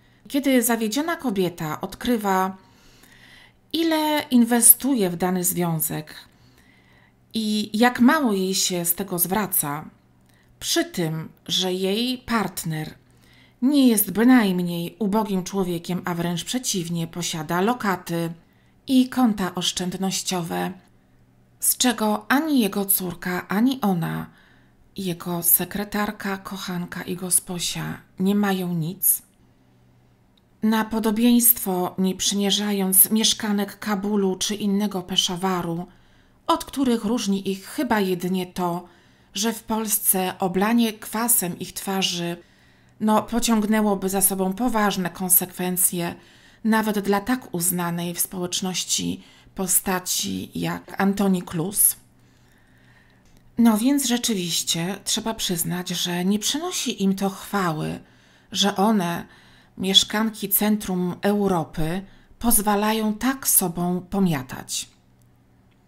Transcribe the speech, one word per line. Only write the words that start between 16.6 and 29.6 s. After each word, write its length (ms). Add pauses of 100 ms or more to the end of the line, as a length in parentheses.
posiada 540
lokaty 720 (540)
i 220
konta 460
oszczędnościowe, 1160 (880)
z 160
czego 520
ani 320
jego 240
córka, 640
ani 320
ona, 460 (720)
jego 460
sekretarka, 960
kochanka 640
i 140
gosposia, 840 (180)
nie 160
mają 400
nic. 480 (1400)